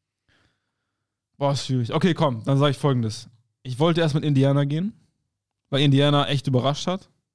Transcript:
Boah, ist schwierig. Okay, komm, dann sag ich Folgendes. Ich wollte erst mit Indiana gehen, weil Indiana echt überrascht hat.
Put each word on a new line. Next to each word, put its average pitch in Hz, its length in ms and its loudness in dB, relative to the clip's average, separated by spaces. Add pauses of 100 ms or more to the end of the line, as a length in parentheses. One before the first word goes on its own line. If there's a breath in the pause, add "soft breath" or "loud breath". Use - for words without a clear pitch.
(1400)
Boah, 139 160 0
ist - 120 -4
schwierig. 123 280 -2
Okay, 160 200 2
komm, 123 300 -2
dann 139 140 0
sag 143 140 4
ich 135 60 -4
Folgendes. 123 520 -2 (340)
Ich 127 160 -8
wollte 165 220 2
erst 151 140 0
mit 151 80 -2
Indiana 139 420 2
gehen, 165 280 -4 (760)
weil 139 120 0
Indiana 143 460 4
echt 143 200 -4
überrascht 131 400 -2
hat. 185 220 -6 (260)